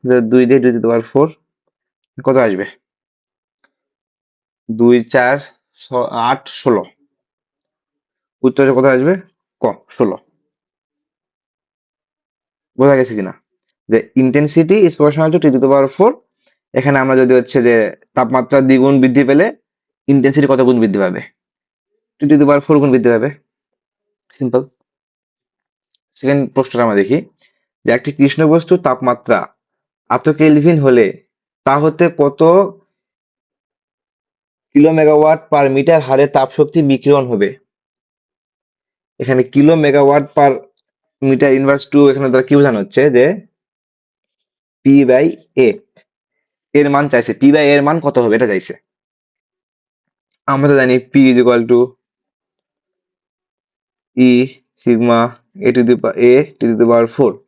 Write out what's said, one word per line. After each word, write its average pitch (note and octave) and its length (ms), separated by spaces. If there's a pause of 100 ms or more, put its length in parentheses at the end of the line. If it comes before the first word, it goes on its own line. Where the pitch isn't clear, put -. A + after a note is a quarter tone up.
ধরো B2 160 (100)
দুই B2+ 160
দিয়ে C3+ 140
দুই B2 120
to A#2 80
the A2+ 80
power A#2 220
four, D3 160 (960)
কত C3 100 (100)
আসবে? G2 200 (2000)
দুই, A#2+ 180 (160)
চার, C3 240 (460)
ছ-, B2 280 (180)
আট, C3+ 140 (180)
ষোলো। G#2+ 220 (1600)
উত্তর C3+ 180 (140)
কত C3 80 (100)
আসবে? D3 180 (480)
ক, - 20 (320)
ষোলো। G2 200 (2500)
বোঝা C#3 200
গেছে B2 200
কিনা? F#2+ 140 (580)
যে A2 80 (240)
intensity D3+ 540 (100)
is D#3+ 120
proportional D3 340
to F3 100
T - 20 (100)
to B2+ 100
the C3+ 80
power C#3 240
four। A3 160 (680)
এখানে C#3 240
আমরা C3 180
যদি B2+ 180
হচ্ছে B2 280
যে A#2+ 80 (420)
তাপমাত্রা B2+ 420 (100)
দ্বিগুণ C3+ 340
বৃদ্ধি C3 260
পেলে D3 180 (680)
ইনটেনসিটি C#3 400
কত C3 140
গুণ B2+ 160
বৃদ্ধি G2+ 220
পাবে, F#2 160 (960)
T - 40 (100)
to D#3 100
the C#3+ 80
power C#3+ 180
four D3+ 160
গুণ C#3+ 120
বৃদ্ধি A#2+ 200
পাবে। A2+ 140 (1080)
সিম্পল। B2+ 260 (1600)
সেকেন্ড C#3 220 (140)
প্রশ্নটা B2+ 320
আমরা G#2 140
দেখি G#2+ 180 (680)
যে - 120
একটি C#3+ 220
কৃষ্ণ C#3+ 220 (120)
বস্তুর E3+ 340
তাপমাত্রা B2 520 (800)
এত - 100 (120)
কেলভিন D#3 460
হলে A#2+ 220 (600)
তা C3+ 160
হতে D#3 220 (160)
কত C#3+ 200 (2250)
কিলো D3 260
megawatt D3+ 420 (120)
per C#3+ 140 (100)
meter D3+ 300
হারে C3+ 200 (100)
তাপ C3+ 200
শক্তি D3+ 220 (120)
বিকিরণ C#3 420
হবে? G2+ 160 (1700)
এখানে B2+ 200 (100)
কিলো D3 220 (100)
megawatt C#3 400 (120)
per C#3+ 140 (800)
meter C3+ 280
inverse C#3 340
two, C#3+ 180
এখানে C3+ 220
দ্বারা C3 160
কি C#3+ 100
বোঝানো C3+ 240
হচ্ছে? B2+ 200 (140)
যে B2 80 (1600)
P - 20 (260)
by C3 160 (400)
A - 20 (1120)
এর C#3+ 160
মান C#3+ 180
চাইছে, A#2+ 280
P - 20 (120)
by D3+ 160
A - 40
এর C#3+ 120
মান D#3 100 (100)
কত C3+ 180
হবে G#2+ 140
এটা A#2+ 140
চাইছে। - 220 (1800)
আমরা C#3 180
তো C#3+ 100
জানি B2+ 140 (180)
P - 20 (160)
is B2 100
equal A#2+ 300
to A#2+ 80 (2500)
E - 20 (520)
sigma A#2 380 (460)
A - 100
to B2 120
the B2 140
pa-, - 140 (140)
A - 20 (260)
to - 60 (160)
the A#2 100
power A#2 160 (100)
four। A#2+ 160 (160)